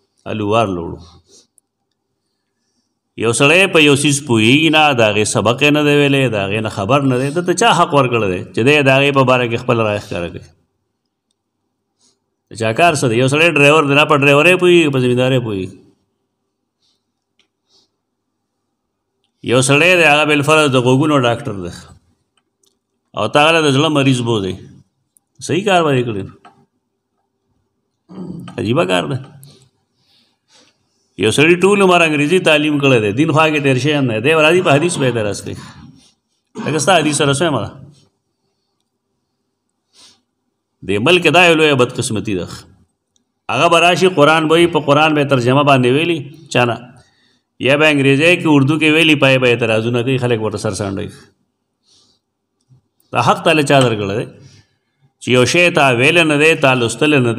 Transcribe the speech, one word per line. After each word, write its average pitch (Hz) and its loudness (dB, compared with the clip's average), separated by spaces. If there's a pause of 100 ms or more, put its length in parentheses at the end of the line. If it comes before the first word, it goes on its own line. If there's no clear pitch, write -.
(260)
الوار 107 -2
له 90 -6
وړو. 85 -14 (2250)
یو 113 -2
سړی 170 2
په 165 4
یو 147 4
څیز 135 0 (100)
پوهیږي 127 2
نه، 156 4 (100)
د 117 0
هغې 107 2
سبق 113 -2
یې 147 2
نه 151 0
دی 147 2
ویلی، 139 0
د 110 -4
هغې 98 -4
نه 107 -8
خبر 110 -2
نه 131 0
دی، 139 -4
ده 165 -4
ته 180 -4
چا 233 0 (100)
حق 165 0
ورکړی 123 0
دی 90 -6 (120)
چې 110 -4
دی 147 4
د 131 2
هغې 139 2
په 139 4
باره 123 0
کې 117 -6
خپل 120 -2
رایه 104 -2
ښکاره 87 -10
کوي؟ 92 -18 (2000)
د - -
چا 110 -2
کار 165 2
څه 147 -2
دی؟ 113 -2
یو 127 2
سړی 151 0
ډرایور 147 4
دی، 139 -2
نه 147 2
په 151 2
ډرایورۍ 147 4
پوهیږي، 175 2
په 135 -2
زمیندارۍ 123 0
پوهیږي. 101 -6 (3750)
یو 123 0
سړی 147 2
دی، 170 2
هغه 151 2
بالفرض 151 0
د 131 0
غوږونو 131 2 (120)
ډاکټر 113 -4
دی. 87 -10 (1400)
او 104 -4
تا 147 0
هغه 156 4
له 165 0
د 151 0
زړه 156 0
مریض 135 0 (100)
بوزئ. 95 -4 (840)
صحیح 180 -6
کار 185 2
به 151 0
یې 120 0
کړی. 98 -8 (2250)
عجیبه 117 -2
کار 90 -2
ده. 131 -6 (2000)
یو 107 0
سړي 151 2
ټول 196 2
عمر 180 4
انګریزي 156 0 (100)
تعلیم 151 0
کړی 135 2
دی، 104 -2
دین 147 -2
خوا 156 2
کې 151 -2
تېر 135 0
شوی 151 -2
هم 139 0
نه 110 -2
دی. - -4
دی 143 2
راځي 160 2
په 156 2
حدیث 170 -2
به 139 -2
اعتراض 113 -4
کوي. 101 -14 (1000)
لکه 156 -6
ستا 196 2
حدیث 147 -2
سره 143 0
څه 143 -2 (100)
مله؟ 101 -8 (3000)
دې 98 -4 (100)
ملک 180 2 (100)
دا 175 4
یو 170 4
لویه 156 2
بدقسمتي 110 -4
ده. 85 -8 (1000)
هغه 135 0
به 165 2
راشي، 180 2
قرآن 156 2
به 156 2
وي، 170 4
په 165 -4
قرآن 147 2
به 147 0
یې 135 -4
ترجمه 135 0
باندې 135 2
ویلي، 165 -2 (300)
چا 123 0
نه. 113 -4 (800)
یا - 0
به 151 2
انګریزۍ 139 2
کې، 165 -4
اردو 143 2
کې 156 0
ویلي، 156 2
پای 135 2
به 127 0
اعتراضونه 117 -2
کوي، 131 -2
خلک 123 -2
ورته 107 -6
سر 104 -6
څنډوي. 95 -8 (2000)
دا 123 -2
حق 180 0
تا 175 2
له 151 0
چا 147 2
درکړی 104 -2
دی؟ 135 -6 (960)
چې - -12
یو 123 4
شی 170 2 (140)
تا 165 4 (160)
ویلی 165 2
نه 151 0
دی، 156 4
تا 139 0
لوستلی 147 0
نه 117 0